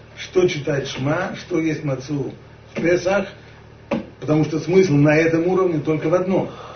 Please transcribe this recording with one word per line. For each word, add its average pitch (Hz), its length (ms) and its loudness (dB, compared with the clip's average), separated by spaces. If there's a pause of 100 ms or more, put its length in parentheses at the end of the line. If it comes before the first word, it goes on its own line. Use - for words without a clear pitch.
(160)
что 180 320 2
читать 139 400 -4
Шма, 156 480 -4
что 170 240 -4
есть 160 240 -2
мацу 131 480 -6 (420)
в - 60 -8
Песах, 180 480 0 (920)
потому 151 240 2
что 156 140 -2
смысл 160 360 4
на 147 200 6
этом 165 320 2
уровне 180 340 2
только 156 280 -2
в 170 60 2
одном: 180 360 0 (260)